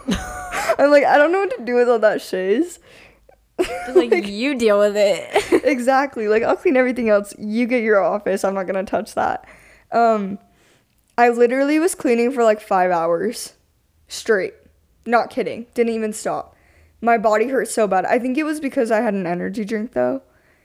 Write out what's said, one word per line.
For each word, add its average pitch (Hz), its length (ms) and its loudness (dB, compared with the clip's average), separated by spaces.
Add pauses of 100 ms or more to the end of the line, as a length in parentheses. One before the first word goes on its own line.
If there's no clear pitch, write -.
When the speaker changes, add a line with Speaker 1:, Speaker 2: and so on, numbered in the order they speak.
Speaker 1:
<laughs> - 760 -4
I'm 285 120 4
like, 285 140 6
"I 220 120 4
don't 302 160 4
know 381 80 0
what 403 160 -4
to 247 80 -14
do 240 100 -4
with 240 140 4
all 240 120 2
that 190 200 2
shiz." 202 580 -2 (800)
Speaker 2:
Just - 380 -4
like, 240 140 4
Speaker 1:
<laughs> - 60 4
Like, 202 120 -2
Speaker 2:
you 233 260 -4
deal 220 240 2
with 208 180 2
it. 208 680 0
<laughs> - 0 -
Speaker 1:
exactly. 262 640 0
Like, 220 140 2
I'll 381 140 0
clean 320 200 0
everything 247 320 0
else. 208 300 0
You 220 280 -2
get 240 160 0
your 214 220 2
office. 196 400 -2
I'm 196 100 -2
not 190 120 -4
gonna 190 180 -4
touch - 300 -6
that. - 320 -4 (460)
Um, 214 460 0 (800)
I 240 140 6
literally 262 480 2
was 349 160 0
cleaning 233 380 0
for, 240 120 0
like, 214 160 4
five 185 300 0
hours 170 640 -2 (540)
straight. - 440 -2 (540)
Not 226 240 0
kidding. 220 420 -6
Didn't 233 220 0
even 220 180 -4
stop. - 420 -8 (460)
My 233 160 2
body 214 320 2
hurt 226 200 -2
so 220 180 0
bad. 190 180 0
I - 140 0
think 254 180 -2
it 311 80 0
was 302 160 -6
because 262 300 -2
I 220 100 2
had 226 140 -2
an 196 120 -4
energy 180 380 -6
drink, 214 280 -8
though. 254 280 -2 (440)